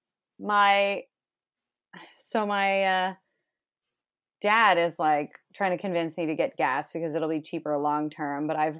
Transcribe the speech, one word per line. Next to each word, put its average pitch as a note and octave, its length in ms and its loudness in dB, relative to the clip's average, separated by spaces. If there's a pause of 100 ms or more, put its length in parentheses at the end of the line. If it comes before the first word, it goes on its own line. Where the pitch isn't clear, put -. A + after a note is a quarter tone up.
(400)
my, G3+ 640 4 (1300)
so G#3+ 180 -2
my, G3 380 0
uh, F#3 300 2 (1300)
dad G#3 380 4
is, E3+ 200 0
like, D3+ 340 0 (220)
trying F#3+ 180 -2
to F3 60 -2
convince E3+ 380 -4
me E3+ 100 -4
to D#3 80 -2
get - 220 -2
gas D3 360 -2
because D#3+ 220 -4
it'll D#3 140 -2
be D#3 140 -4
cheaper D3+ 340 -6
long D3 320 -2
term. D3 380 -6
But D#3 120 -4
I've D#3 220 -2